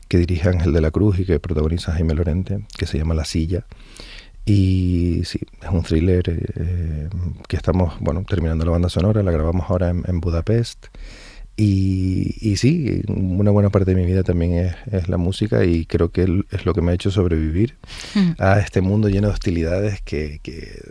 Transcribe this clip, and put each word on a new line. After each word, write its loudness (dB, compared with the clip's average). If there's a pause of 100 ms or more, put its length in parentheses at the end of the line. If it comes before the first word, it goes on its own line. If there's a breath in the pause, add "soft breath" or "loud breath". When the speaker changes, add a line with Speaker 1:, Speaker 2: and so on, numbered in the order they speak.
Speaker 1:
que 2
dirige 2
Ángel 2
de 4
la 2
Cruz 2
y 0
que 0
protagoniza -2
Jaime 0
Lorente, -2 (140)
que -4
se -6
llama 0
La -2
Silla. -4 (800 loud breath)
Y 2
sí, -6 (220)
es -8
un 2
thriller, 2 (320)
eh, -4 (400)
que -4
estamos, 0
bueno, -2
terminando 0
la 2
banda 2
sonora, 2
la 2
grabamos 0
ahora 2
en, -2
en 0
Budapest. -2 (680 loud breath)
Y, 2
y 0
sí, 0
una 0
buena 4
parte 2
de 4
mi 2
vida 2
también 0
es, 0 (180)
es -2
la 0
música 0
y 2
creo 0
que 0
el-, 0
es -6
lo 0
que 0
me 2
ha 2
hecho -2
sobrevivir 0 (400 loud breath)
Speaker 2:
Mm. 4 (120)
Speaker 1:
a 4
este 0
mundo 2
lleno 2
de 0
hostilidades -2
que, -6
que, -14 (100)